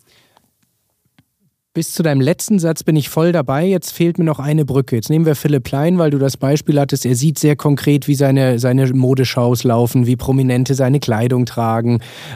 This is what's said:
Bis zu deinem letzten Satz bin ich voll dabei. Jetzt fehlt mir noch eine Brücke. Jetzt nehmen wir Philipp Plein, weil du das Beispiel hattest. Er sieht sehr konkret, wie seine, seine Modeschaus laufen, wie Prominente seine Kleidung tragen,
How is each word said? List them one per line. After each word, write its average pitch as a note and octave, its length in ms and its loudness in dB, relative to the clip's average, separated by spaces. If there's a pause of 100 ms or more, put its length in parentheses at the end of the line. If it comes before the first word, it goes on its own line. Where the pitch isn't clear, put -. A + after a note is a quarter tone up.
(1700)
Bis E3 200 -6
zu F3 100 -2
deinem C#3+ 160 2
letzten F3 400 0
Satz D#3+ 240 -2
bin D#3+ 140 2
ich C#3 100 -2
voll E3 240 0
dabei. D3 340 0
Jetzt F#3+ 280 -2
fehlt E3+ 240 0
mir F3 80 0
noch D#3 140 0
eine D3+ 260 0
Brücke. C3 320 0
Jetzt A2 120 -4
nehmen D#3+ 160 2
wir D3+ 120 2
Philipp C#3+ 260 0
Plein, D#3+ 340 0
weil D#3+ 140 2
du C#3 60 0
das C3+ 180 0
Beispiel C#3+ 420 0
hattest. C#3 280 -2
Er C3 100 0
sieht C#3 240 0
sehr D3 160 2
konkret, C#3+ 540 0
wie C#3+ 60 2
seine, C3+ 440 2
seine B2+ 340 2
Modeschaus B2+ 720 0
laufen, A#2+ 420 2
wie B2 120 0
Prominente C3 580 0
seine C3+ 240 0
Kleidung B2 460 0
tragen, A#2 560 -2 (340)